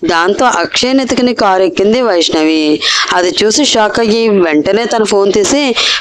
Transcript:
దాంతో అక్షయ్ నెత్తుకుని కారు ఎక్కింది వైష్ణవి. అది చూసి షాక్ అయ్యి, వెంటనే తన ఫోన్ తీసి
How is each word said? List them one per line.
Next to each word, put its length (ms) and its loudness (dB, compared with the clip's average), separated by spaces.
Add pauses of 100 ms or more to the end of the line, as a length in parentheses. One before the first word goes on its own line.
దాంతో 400 0
అక్షయ్ 520 0
నెత్తుకుని 380 0
కారు 280 0
ఎక్కింది 400 0
వైష్ణవి. 800 0 (320)
అది 220 0 (100)
చూసి 200 0
షాక్ 360 0
అయ్యి, 280 0
వెంటనే 560 0
తన 200 0
ఫోన్ 280 2
తీసి 420 0 (260)